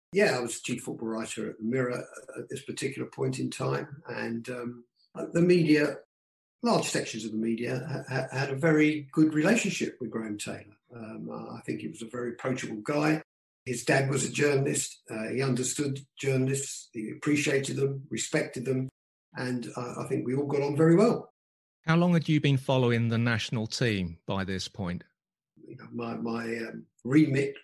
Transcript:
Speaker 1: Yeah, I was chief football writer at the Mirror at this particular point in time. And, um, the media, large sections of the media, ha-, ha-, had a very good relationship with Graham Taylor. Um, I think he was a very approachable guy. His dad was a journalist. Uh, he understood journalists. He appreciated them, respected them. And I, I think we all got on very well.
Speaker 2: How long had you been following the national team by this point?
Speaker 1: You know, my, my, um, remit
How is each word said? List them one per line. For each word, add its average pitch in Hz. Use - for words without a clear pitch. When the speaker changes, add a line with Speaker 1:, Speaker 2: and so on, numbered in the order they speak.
Speaker 1:
Yeah, 175
I 123
was 117
chief -
football 117
writer 110
at -
the 110
Mirror 123
at 120
this 131
particular -
point 131
in 64
time. -
And, 117
um, 120
the 170
media, 156
large 226
sections 110
of 110
the 107
media, 117
ha-, 131
ha-, 135
had 135
a 135
very 151
good 156
relationship 185
with 113
Graham 107
Taylor. 101
Um, 113
I 117
think -
he 113
was -
a 113
very 120
approachable 117
guy. 151
His 123
dad 135
was 135
a -
journalist. 143
Uh, 113
he 120
understood 131
journalists. 135
He 110
appreciated 139
them, 135
respected -
them. 131
And 127
I, 123
I 135
think 127
we 123
all 143
got 139
on 143
very 160
well. 226
Speaker 2:
How 160
long 175
had 160
you 151
been 143
following 120
the 113
national 117
team 95
by 95
this 92
point? 87
Speaker 1:
You 135
know, 113
my, 117
my, 117
um, 113
remit 135